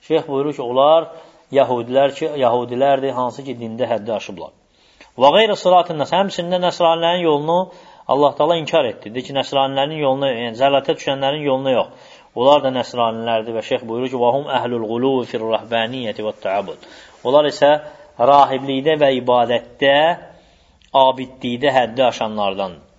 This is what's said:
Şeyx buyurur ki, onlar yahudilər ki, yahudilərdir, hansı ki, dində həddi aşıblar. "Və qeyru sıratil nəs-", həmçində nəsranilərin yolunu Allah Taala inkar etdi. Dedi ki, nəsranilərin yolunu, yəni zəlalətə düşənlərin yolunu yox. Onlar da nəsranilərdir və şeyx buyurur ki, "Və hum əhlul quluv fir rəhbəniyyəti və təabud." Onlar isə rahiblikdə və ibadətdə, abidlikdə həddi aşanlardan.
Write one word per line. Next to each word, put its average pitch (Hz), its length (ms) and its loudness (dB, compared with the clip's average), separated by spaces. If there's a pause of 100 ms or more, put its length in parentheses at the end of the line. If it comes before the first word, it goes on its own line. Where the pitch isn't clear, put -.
Şeyx 156 180 0
buyurur 139 280 -4
ki, 139 80 -8
onlar 139 400 4 (500)
yahudilər 127 600 2
ki, 160 120 -6 (160)
yahudilərdir, 127 680 0
hansı 123 320 -6
ki, 135 100 -10
dində 117 320 -6
həddi 110 320 -4
aşıblar. 90 320 -12 (680)
"Və 127 180 6
qeyru 208 200 4
sıratil 175 400 4
nəs-", 143 220 -2
həmçində 180 400 -2
nəsranilərin 170 640 0
yolunu 156 360 2 (500)
Allah 135 260 2
Taala 160 220 2
inkar 156 280 0
etdi. 107 260 -8
Dedi 123 120 -8
ki, 131 100 -12
nəsranilərin 139 680 -2
yolunu, 139 260 0
yəni 120 320 -4
zəlalətə 139 400 2
düşənlərin 139 480 -4
yolunu 135 240 -2
yox. 110 180 0 (460)
Onlar 135 280 4
da 135 100 0
nəsranilərdir 117 800 -4
və 110 100 -4
şeyx 123 220 -4
buyurur 120 240 -6
ki, 127 80 -8
"Və 120 160 2
hum 143 160 -4
əhlul 120 400 -4
quluv 123 380 -2
fir 117 140 -6
rəhbəniyyəti 113 840 -4
və 107 160 -4
təabud." 95 380 -6 (460)
Onlar 143 200 4
isə 143 260 2 (480)
rahiblikdə 135 800 2
və 147 120 2 (120)
ibadətdə, 123 760 0 (1000)
abidlikdə 131 800 0
həddi 120 260 0
aşanlardan. 104 680 -2 (260)